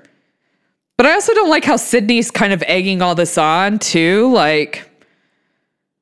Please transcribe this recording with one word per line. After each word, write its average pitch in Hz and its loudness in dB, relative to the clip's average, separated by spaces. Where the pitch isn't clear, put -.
But 247 2
I 311 2
also 415 0
don't 392 2
like 302 0
how 294 2
Sydney's 233 -2
kind 202 0
of 175 -2
egging 185 -2
all 175 0
this 170 -2
on, 180 0
too. 190 0
Like, 151 -2